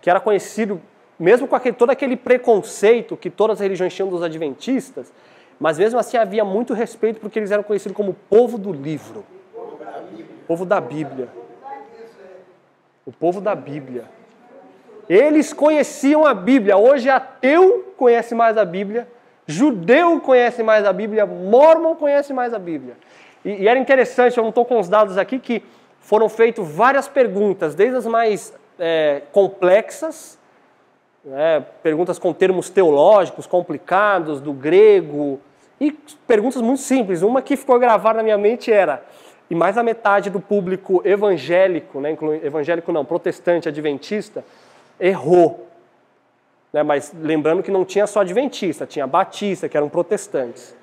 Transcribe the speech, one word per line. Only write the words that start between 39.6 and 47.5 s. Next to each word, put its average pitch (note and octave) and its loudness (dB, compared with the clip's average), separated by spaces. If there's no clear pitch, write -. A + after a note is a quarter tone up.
da A#3 0
metade G3+ 0
do F#3+ -6
público F#3 -2
evangélico, F3+ 0
né, D3 -4
inclui-, D#3 -4
evangélico D#3+ -4
não, D3+ -2
protestante, E3+ -2
adventista, D3+ -8
errou. F3 2
Né, D3+ 0
mas D3 -2
lembrando D#3 0